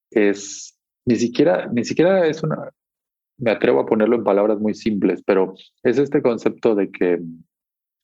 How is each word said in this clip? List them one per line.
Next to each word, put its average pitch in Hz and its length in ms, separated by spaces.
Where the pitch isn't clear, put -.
es, - 680
ni 120 80
siquiera, 147 560
ni 120 140
siquiera 180 420
es 156 160
una, 156 260
me 113 140
atrevo 123 280
a 117 60
ponerlo 110 320
en 110 80
palabras 104 340
muy 107 140
simples, 95 520
pero 95 300
es 123 140
este 143 240
concepto 117 540
de 98 160
que 87 280